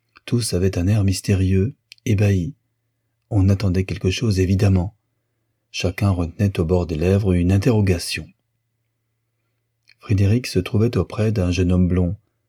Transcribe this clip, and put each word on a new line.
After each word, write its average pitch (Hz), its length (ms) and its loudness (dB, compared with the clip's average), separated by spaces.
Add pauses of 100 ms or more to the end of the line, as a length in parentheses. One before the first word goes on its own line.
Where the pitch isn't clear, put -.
(260)
Tous 120 280 -4
avaient 90 240 0
un 87 80 0
air 104 180 2
mystérieux, 95 720 0 (320)
ébahi. 98 500 0 (720)
On 98 200 2
attendait 95 340 0
quelque 95 260 -4
chose 95 300 -2
évidemment. 95 560 0 (720)
Chacun - 400 -2
retenait 90 500 -2
au 90 60 2
bord 87 220 0
des 85 80 -6
lèvres 95 380 2
une 90 180 2
interrogation. 98 760 0 (1700)
Frédéric 104 480 0
se - 120 -2
trouvait 110 380 0
auprès 107 360 -2
d'un 90 180 0
jeune 90 200 0
homme 90 180 2
blond, 90 260 0 (340)